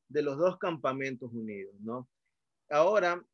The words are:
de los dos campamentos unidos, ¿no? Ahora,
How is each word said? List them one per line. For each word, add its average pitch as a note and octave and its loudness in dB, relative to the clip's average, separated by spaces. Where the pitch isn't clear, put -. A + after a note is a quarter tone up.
de D3 0
los C#3+ 0
dos F3+ 2
campamentos C3+ -4
unidos, G2+ -10
¿no? A#2+ -8
Ahora, F3 4